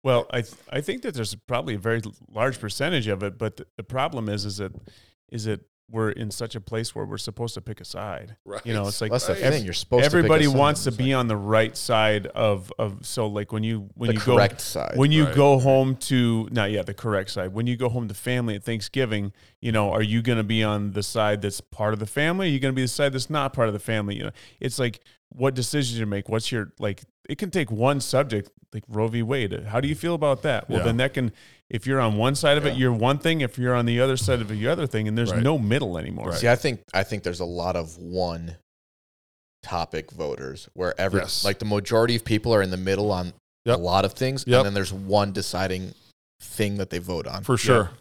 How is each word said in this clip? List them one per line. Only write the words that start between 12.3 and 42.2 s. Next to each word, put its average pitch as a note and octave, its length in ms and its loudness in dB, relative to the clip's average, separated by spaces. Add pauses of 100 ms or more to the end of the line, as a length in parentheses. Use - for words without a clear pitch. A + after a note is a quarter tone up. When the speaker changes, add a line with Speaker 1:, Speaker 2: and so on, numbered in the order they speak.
Speaker 1:
of, G#2 280 -4
so, A#2+ 200 -4
like, G#2 260 -6
when A2 120 -2
you, A2 320 -4
when A#2 140 -2
Speaker 3:
the A2+ 40 2
Speaker 1:
you A2 60 0
go, A#2+ 160 4
Speaker 3:
correct G2+ 260 4
side. - 360 -6
Speaker 1:
when C#3+ 140 6
you D#3 140 6
Speaker 2:
Right. - 100 -2
Speaker 1:
go C#3 220 8
home C3 380 4
to, A#2 560 2
not G#2 180 0
yet, G2+ 160 -2
the G2+ 80 -8
correct G2+ 380 -2
side. F#2 220 -6
When A2+ 120 -4
you B2 100 0
go B2 140 0
home A#2 180 -2
to G2 60 -8
family A#2+ 420 -2
at G2 80 -12
Thanksgiving, A2 680 -2 (300)
you A#2 80 -2
know, G#2 200 2
are A2 120 2
you A2 180 2
gonna A2+ 220 2
be A2 200 2
on G#2 280 0
the G#2 120 -4
side G#2 380 0
that's G2+ 180 -4
part G#2+ 340 -4
of G#2 60 -4
the G#2+ 80 -4
family? F3 400 0
Are D#3 40 0
you C3+ 80 0
gonna C3+ 140 0
be C3 100 0
the B2 40 0
side C#3 260 0
that's C3 180 -4
not D3 220 -2
part A#2+ 140 2
of G#2 60 0
the G#2 60 -4
family? G#2 360 -4
You G2+ 100 -8
know, G#2+ 60 -8 (280)
it's C3 180 -4
like, A#2+ 240 -2 (280)
what C3+ 260 -2
decisions B2 440 -2
you A2 60 -2
make? G2+ 240 -4
What's A2 220 -2
your, A2 280 -4
like, G2+ 240 -4 (240)
it D3+ 100 -6
can G3 140 -6
take C#3+ 180 0
one B2+ 300 2
subject, A2 500 0 (240)
like G#2+ 140 -10
Roe A2 200 -2
v. A#2 140 -2
Wade. A2+ 460 -2
How A2 140 -2
do C#3 60 0
you D#3 80 0
feel E3+ 200 -2
about D3 280 0
that? B2+ 260 -2
Well, A2 100 2
Speaker 2:
Yeah. F2 60 0
Speaker 1:
then A2+ 120 2
that C3 160 0
can, B2 180 0 (380)
if - 160 -6
you're C3+ 140 2
on G#2+ 180 4
one B2 160 4
side D3 240 4
of D3 80 0
it, C#3 80 2
Speaker 2:
Yeah. B2+ 60 -2
Speaker 1:
you're B2+ 140 4
one B2+ 260 2
thing. E3 220 2
If B2+ 180 -4
you're B2 160 2
on A#2+ 100 2
the A#2 140 2
other C3 180 4
side B2+ 240 2
of G#2 100 -6
it, G#2+ 40 -2
you're A2+ 160 0
other E3 160 -2
thing. G#2+ 200 -2
And G#2+ 80 -2
there's A2+ 160 0
Speaker 2:
Right. A2 120 2
Speaker 1:
no D3 160 4
middle G#2+ 400 0
anymore. - 300 -6
Speaker 2:
Right. E2+ 100 -2
Speaker 3:
See, A#2 80 2
I A#2+ 80 8
think, A#2+ 260 -2 (140)
I F#2+ 80 2
think G#2 180 -6
there's F2+ 180 -6
a F2+ 60 -4
lot F2 300 -2
of E2 240 -6
one E2+ 560 -4 (1080)
topic E2 500 -4
voters C#2+ 600 -8
where F2+ 260 -4
every, F#2+ 220 2
Speaker 2:
Yes. - 220 -2
Speaker 3:
like, G2+ 160 0
the G#2+ 60 -4
majority A2 500 2
of A2+ 100 -2